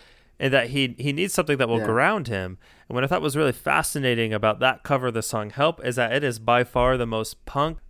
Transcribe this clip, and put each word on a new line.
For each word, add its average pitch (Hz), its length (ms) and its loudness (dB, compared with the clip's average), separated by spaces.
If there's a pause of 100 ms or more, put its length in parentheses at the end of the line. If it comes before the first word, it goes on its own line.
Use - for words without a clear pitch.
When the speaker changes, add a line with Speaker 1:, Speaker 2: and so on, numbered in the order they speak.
(380)
Speaker 1:
and 135 140 0
that 123 180 4
he, 131 280 0
he 143 160 -2
needs 185 180 -2
something 156 240 0
that 127 120 2
will 113 100 2
Speaker 2:
Yeah. 107 80 -2
Speaker 1:
ground 143 420 2
him. 95 300 -4 (280)
And 110 80 -8
what 123 80 0
I 135 40 0
thought 175 160 0
was 147 120 -2
really 147 180 2
fascinating 131 840 0
about 107 260 2
that 127 220 2
cover 127 240 0
of 117 80 -2
the 110 80 -2
song 107 260 -4
Help 151 340 -2
is 120 140 -2
that 120 160 0
it 143 100 0
is 120 160 -2
by 120 260 2
far 127 340 2
the 120 80 -2
most 110 400 -6
punk 156 320 -2 (120)